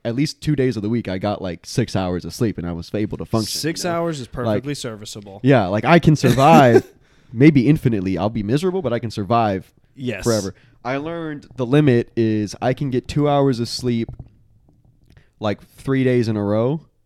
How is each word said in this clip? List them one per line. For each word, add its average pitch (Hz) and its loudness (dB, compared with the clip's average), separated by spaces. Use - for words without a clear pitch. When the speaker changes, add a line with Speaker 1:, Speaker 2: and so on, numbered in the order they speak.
Speaker 1:
at 117 -4
least 147 -4
two 151 -2
days 127 0
of 104 -6
the 101 -4
week, 117 -2
I 95 -6
got, 101 -4
like, 87 -10
six - -4
hours 90 -2
of 82 -10
sleep, 107 -2
and 82 -8
I 87 -6
was 85 -10
able 104 -6
to 80 -12
function, 110 -4
Speaker 2:
Six 165 -6
Speaker 1:
you 175 -4
know? 170 -4
Speaker 2:
hours 170 -4
is 117 -12
Speaker 1:
Like, - -20
Speaker 2:
perfectly 120 -4
serviceable. 104 -14
Speaker 1:
yeah, 127 4
like, 104 -2
I 165 6
can 156 4
survive, 131 6
Speaker 2:
<laughs> - -20
Speaker 1:
maybe 135 6
infinitely. 104 0
I'll 98 -2
be 113 -6
miserable, 175 -2
but 123 -4
I 117 -2
can 110 -6
survive 107 -2
Speaker 2:
Yes. 120 -8
Speaker 1:
forever. 107 0
I 127 -4
learned 156 -8
the 127 -4
limit 131 4
is 107 0
I 127 0
can 139 -4
get 123 -4
two 147 0
hours 139 2
of 117 -4
sleep, 117 -4
like, 104 -2
three 135 -2
days 123 2
in 113 0
a 104 -2
row 113 0